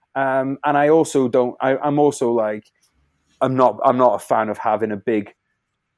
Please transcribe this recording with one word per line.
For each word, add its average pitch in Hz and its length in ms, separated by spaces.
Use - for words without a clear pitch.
Um, 135 500
and 147 120
I 147 120
also 147 380
don't, 123 340
I, 131 160
I'm 147 220
also 139 320
like, 107 340
I'm 131 140
not, 123 300
I'm 127 120
not 123 180
a 101 40
fan 110 300
of 104 80
having 107 340
a 101 60
big, 107 360